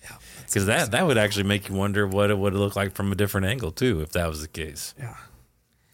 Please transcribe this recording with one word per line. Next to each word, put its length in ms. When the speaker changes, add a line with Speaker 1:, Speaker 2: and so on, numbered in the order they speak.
Speaker 1:
Yeah, 120
that's 160
Speaker 2:
'Cause 120
that, 260
that 160
would 100
actually 240
make 260
you 60
wonder 320
what 240
it 80
would 160
look 220
like 180
from 160
a 60
different 320
angle, 240
too, 280
if 120
that 160
was 140
the 60
case. 480
Speaker 1:
Yeah. 200